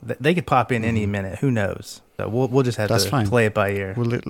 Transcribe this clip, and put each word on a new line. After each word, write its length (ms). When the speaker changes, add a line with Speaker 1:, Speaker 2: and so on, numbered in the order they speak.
Speaker 1:
Th-, 140
they 140
could 120
pop 260
in 120
any 180
Speaker 2:
Mm-hmm. 100
Speaker 1:
minute. 280
Who 100
knows? 500
So 100
we'll, 200
we'll 160
just 140
have 100
Speaker 2:
That's 160
Speaker 1:
to 60
Speaker 2:
fine. 180
Speaker 1:
play 180
it 80
by 160
ear. 260
Speaker 2:
We'll 100
li-, 240